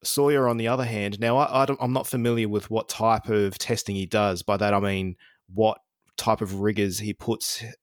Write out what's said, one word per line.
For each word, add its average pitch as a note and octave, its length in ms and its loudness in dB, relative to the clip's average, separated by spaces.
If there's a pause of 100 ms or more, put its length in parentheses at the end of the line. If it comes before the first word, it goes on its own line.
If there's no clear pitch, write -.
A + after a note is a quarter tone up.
Sawyer C#3+ 460 4
on A#2 80 2
the A2+ 120 -2
other B2+ 160 0
hand. G#2 360 -4
Now, A#2 180 2
I, C#3 240 2
I C#3 40 2
don't, C#3 140 -2
I'm B2+ 120 0
not C3 160 -2
familiar A#2 400 0
with G#2 220 -4
what A2 180 -2
type A2 400 0
of G#2 300 2
testing A2+ 360 -4
he F#2+ 120 -2
does. G2 360 0
By G2+ 140 0
that, G2+ 180 2
I G2 60 2
mean F#2+ 340 -2 (400)
what A2 240 2 (380)
type A2 240 0
of G2 200 -4
rigors G2+ 380 0
he G#2 140 -4
puts, - 500 -4 (200)